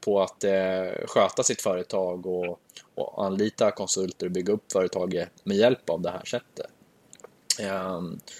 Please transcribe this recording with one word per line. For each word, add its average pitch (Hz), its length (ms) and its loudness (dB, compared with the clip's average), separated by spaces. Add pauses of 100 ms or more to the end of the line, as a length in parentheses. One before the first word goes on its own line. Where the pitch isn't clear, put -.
på 101 160 6
att, - 220 0
eh, 95 640 0
sköta 110 360 4
sitt - 180 0
företag 90 640 -2
och, 90 340 -4 (360)
och - 300 -4
anlita 104 460 2
konsulter 95 540 -4
och 90 60 -4
bygga 92 220 0
upp - 180 -4
företaget 90 580 0 (140)
med 98 140 0
hjälp 117 320 4
av 85 120 -2
det 85 80 -2
här 90 160 -8
sättet. - 400 -8 (960)
Ehm, 92 580 -4 (200)